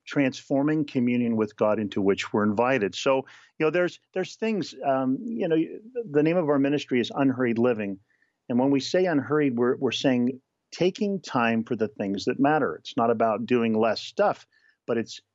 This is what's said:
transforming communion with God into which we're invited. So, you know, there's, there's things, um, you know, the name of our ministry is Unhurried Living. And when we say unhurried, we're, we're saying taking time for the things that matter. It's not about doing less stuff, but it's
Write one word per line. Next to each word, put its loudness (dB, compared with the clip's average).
transforming 0
communion 0
with -2
God 2
into -4
which 0
we're 2
invited. 0
So, 0
you 0
know, 2
there's, -2
there's -6
things, -4
um, 0
you -4
know, 2
the 2
name 2
of 0
our 2
ministry 0
is -4
Unhurried 0
Living. 0
And 0
when 4
we 2
say 0
unhurried, 0
we're, 2
we're -2
saying 0
taking -2
time 0
for -4
the -2
things -4
that -2
matter. 2
It's -14
not 2
about 0
doing 2
less 2
stuff, -2
but -2
it's -6